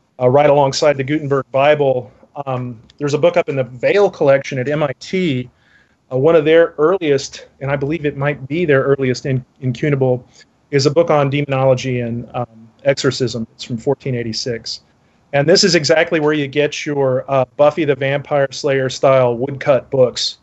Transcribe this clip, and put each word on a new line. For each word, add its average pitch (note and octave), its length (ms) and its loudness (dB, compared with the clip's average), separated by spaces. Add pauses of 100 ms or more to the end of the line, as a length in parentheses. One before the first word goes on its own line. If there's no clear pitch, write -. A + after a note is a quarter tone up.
(200)
Uh, B2+ 80 2
right C#3+ 220 6
alongside C#3+ 460 2
the C3+ 80 -6
Gutenberg C#3 480 -2
Bible, C3+ 600 2 (320)
um, B2 360 -8 (180)
there's C#3+ 160 -2
a D3+ 40 -2
book E3+ 180 2
up E3+ 120 0
in C#3+ 80 -6
the C3 80 -2
Vail D3+ 460 0
collection C#3 480 0
at B2 100 -4
M D3 140 -2
I C#3 160 -2
T, D3 500 -4 (640)
uh, B2+ 60 -2
one D#3 160 4
of D#3 100 4
their E3 320 4
earliest, D3+ 680 0 (140)
and C#3 100 -6
I D3 60 0
believe C#3+ 280 -6
it C#3+ 120 -4
might C#3 320 -4
be F3 160 -4
their C#3 180 2
earliest C3+ 420 -2
in-, C3 200 -4 (180)
incunable, C3 640 -2 (460)
is C#3+ 140 0
a D3 40 4
book E3 200 2
on C#3+ 200 2
demonology C3 680 0
and, A#2 340 -8
um, A#2 340 -10 (160)
exorcism. C3 680 -2
It's - 100 -18
from A#2 140 -8
fourteen C3+ 360 -4
eighty-six. A#2 680 -8 (500)
And C#3+ 160 2
this G3+ 160 4
is F3 100 2
exactly E3 460 0
where D3+ 120 0
you D3 160 -2
get D3 360 -2
your, C3+ 460 -2
uh, C3+ 140 2 (120)
Buffy D3 280 2
the C#3 100 2
Vampire C#3 560 -2
Slayer C3+ 400 -2
style C3 460 2
woodcut C3+ 540 -2
books. B2+ 520 0